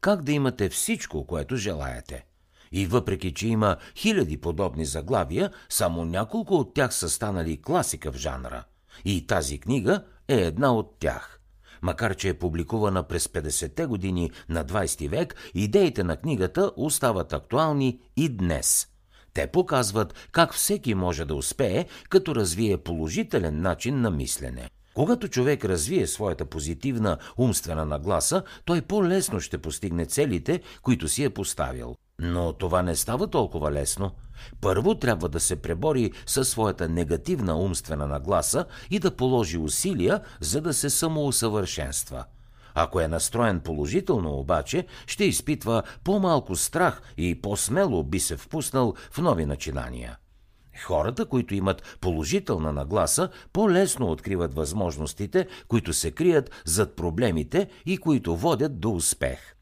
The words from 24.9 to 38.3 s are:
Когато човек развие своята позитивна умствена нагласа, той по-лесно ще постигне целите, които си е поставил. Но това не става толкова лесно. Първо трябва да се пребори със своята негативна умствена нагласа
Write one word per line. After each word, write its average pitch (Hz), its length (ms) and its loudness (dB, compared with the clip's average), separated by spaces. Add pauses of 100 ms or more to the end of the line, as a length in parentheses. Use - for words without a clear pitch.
Когато 214 340 2
човек 131 360 2
развие 92 420 2
своята 85 380 -2
позитивна 85 760 -2 (180)
умствена 85 500 2
нагласа, 80 560 0 (220)
той 170 180 2
по-лесно 185 580 2
ще - 180 -4
постигне 82 480 -2
целите, 139 540 0 (220)
които 117 260 2
си - 160 0
е 135 60 0
поставил. 64 680 -6 (240)
Но 85 320 0
това 90 300 2
не 87 140 0
става 131 300 0
толкова 87 460 0
лесно. 73 380 -2 (500)
Първо 107 340 2
трябва 90 340 0
да 80 120 -4
се - 160 0
пребори 110 560 0 (140)
със 131 220 0
своята 95 400 0
негативна 85 680 0
умствена 80 500 -2
нагласа 78 580 0 (260)